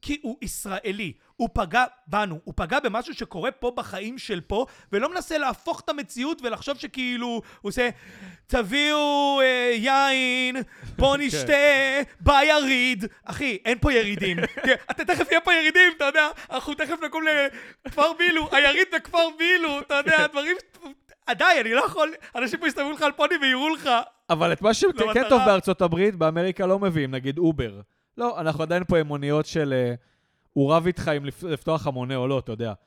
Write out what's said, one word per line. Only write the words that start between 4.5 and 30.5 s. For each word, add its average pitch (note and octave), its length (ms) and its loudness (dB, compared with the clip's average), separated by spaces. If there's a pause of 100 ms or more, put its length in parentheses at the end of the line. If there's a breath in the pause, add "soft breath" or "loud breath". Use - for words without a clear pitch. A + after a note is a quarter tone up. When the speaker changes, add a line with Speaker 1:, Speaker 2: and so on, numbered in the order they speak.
Speaker 1:
ולא A3+ 180 0
מנסה E4+ 280 -4
להפוך C#4 420 -4
את - 80 -10
המציאות C#4+ 540 -6
ולחשוב B3 360 -6
שכאילו, B3 480 -6
הוא A#3 160 -6 (200 loud breath)
עושה, A#3+ 260 -2 (580 loud breath)
"תביאו, C#4+ 960 2
אה, B3 320 2
יין, B3+ 840 0 (400 loud breath)
בוא C#4 200 4
Speaker 2:
<laughs> - 0 -
כן. C#4+ 60 -2
Speaker 1:
נשתה, C4+ 300 -2 (680 loud breath)
ביריד." C4+ 840 4 (200 soft breath)
אחי, A#3 400 -4
אין A#3 160 0
פה D4 120 2
ירידים. G3+ 440 0 (140)
Speaker 2:
<laughs> D4 140 -10
Speaker 1:
תראה, B3+ 100 6 (160)
אתה D4+ 140 -4
תכף E4+ 260 0
יהיה E4 100 4
פה F4 140 4
ירידים, E4 420 6
אתה D4+ 80 -2
יודע, D4+ 220 4 (240 loud breath)
אנחנו D4 240 -6
תכף D4+ 220 -4 (100)
נקום D#4 160 -6 (640 loud breath)
לכפר D4 320 0
בילו, E4 340 0
היריד D4 340 4 (100)
בכפר E4 320 0 (100)
בילו, E4 420 0
אתה C#4+ 140 -6
יודע, C#4+ 220 2
Speaker 2:
כן. D#4 60 4
Speaker 1:
הדברים, D4+ 340 -2 (720)
די, B3 140 0 (160)
אני A3+ 140 -2
לא C4 120 4
יכול, D#4 260 -2 (240 loud breath)
אנשים C4 240 -4
פה E4+ 80 -2
יסתובבו C#4+ 240 -4
לך C#4+ 100 -6
על D4 100 2
פוני D4+ 280 2
ויראו C4+ 340 2
לך. D4 160 -4 (400)
Speaker 2:
אבל E3+ 220 2
את D#3 100 -4
מה G#3+ 120 4
שכן - 140 2 (180)
Speaker 1:
למטרה. A3 220 2
Speaker 2:
טוב B3 180 6
בארצות F#3+ 360 2
הברית, F3+ 340 0
באמריקה E3+ 500 -2
לא F#3+ 120 2
מביאים, D#3+ 320 0
נגיד C3+ 280 -4
אובר. C3+ 420 0 (380)
לא, A#3 220 -4
אנחנו D#3 220 -2
עדיין F3 260 -2
פה F3 100 4
עם D#3 80 2
מוניות D3 400 -2
של, D3 300 -2
אה, B2 180 0 (580)